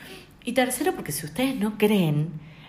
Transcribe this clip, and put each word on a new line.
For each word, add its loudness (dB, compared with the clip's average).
Y -6
tercero, 2
porque -6
si -6
ustedes -2
no -2
creen 4